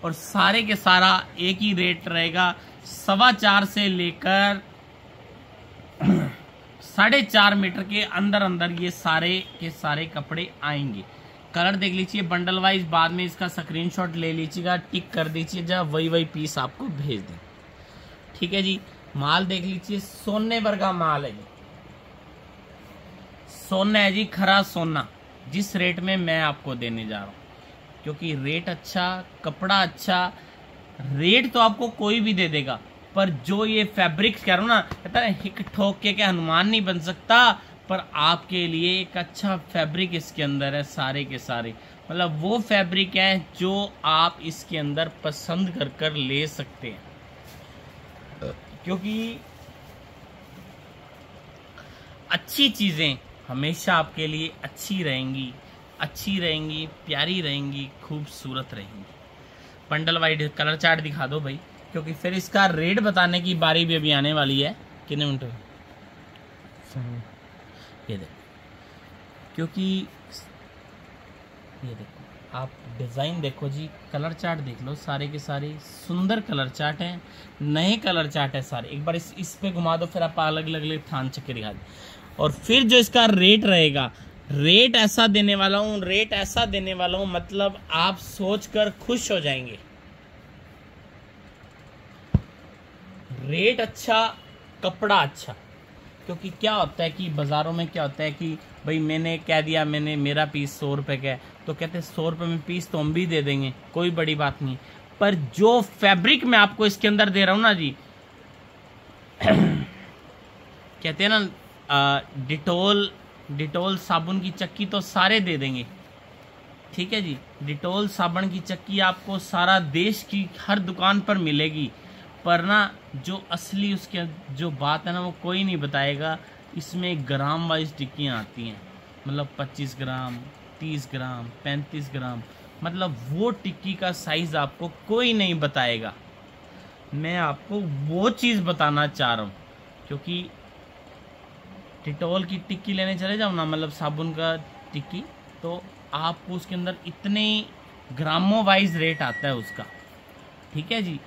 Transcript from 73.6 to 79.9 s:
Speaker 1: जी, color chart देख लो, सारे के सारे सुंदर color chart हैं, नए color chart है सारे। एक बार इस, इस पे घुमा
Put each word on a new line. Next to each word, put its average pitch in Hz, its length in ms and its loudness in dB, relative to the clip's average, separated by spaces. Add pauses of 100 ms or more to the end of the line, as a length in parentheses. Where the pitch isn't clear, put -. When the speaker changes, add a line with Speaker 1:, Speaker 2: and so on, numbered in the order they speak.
Speaker 1:
जी, 151 200 -8 (240)
color 151 220 -4
chart 165 260 -4
देख 120 200 -10
लो, 135 160 -6
सारे 143 300 -6
के 147 120 -8
सारे 143 420 -6
सुंदर 190 600 -2
color 139 280 -2
chart 147 320 -4
हैं, 175 200 -6 (420)
नए 160 340 2
color 175 320 0
chart 143 260 -2
है 131 80 -2
सारे। 120 260 -8
एक 143 160 -8
बार 165 100 0
इस, 170 240 -8
इस 180 160 -8
पे 196 160 -4
घुमा 165 260 0